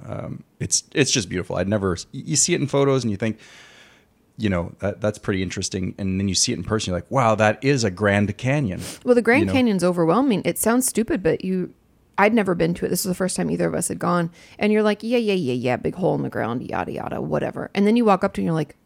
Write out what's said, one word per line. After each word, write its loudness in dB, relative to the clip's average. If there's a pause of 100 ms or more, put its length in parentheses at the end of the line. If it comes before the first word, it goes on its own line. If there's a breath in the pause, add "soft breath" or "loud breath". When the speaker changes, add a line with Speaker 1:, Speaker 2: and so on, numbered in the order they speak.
Speaker 1:
Um, -10 (140)
it's, -2 (100)
it's 4
just 0
beautiful. -4
I'd 0
never, 0
y-, -8
you -2
see 2
it 0
in 0
photos 2
and -2
you -4
think, -2 (1040 loud breath)
you 0
know, -2
that, -6
that's -2
pretty -2
interesting. -4
And -2
then 0
you 0
see 0
it -4
in -8
person, -2
you're -2
like, -8
"Wow, 4
that 4
is 2
a 0
Grand 2
Canyon." -2 (200)
Speaker 2:
Well, 6
the 6
Grand 4
Speaker 1:
You 2
know? 0
Speaker 2:
Canyon's 2
overwhelming. 2
It -2
sounds 2
stupid, -2
but 0
you, -4 (460)
I'd 4
never 2
been 0
to -4
it. -4
This -2
was -2
the -2
first -2
time -2
either 0
of -2
us -4
had -6
gone. 0 (280 loud breath)
And 2
you're 2
like, 0
"Yeah, -2
yeah, 2
yeah, 0
yeah, 0
big -4
hole 0
in -4
the -4
ground, -4
yada, -4
yada, -8
whatever." -4
And 4
then 6
you 4
walk 4
up -2
to -4
it -2
and -2
you're 0
like, -4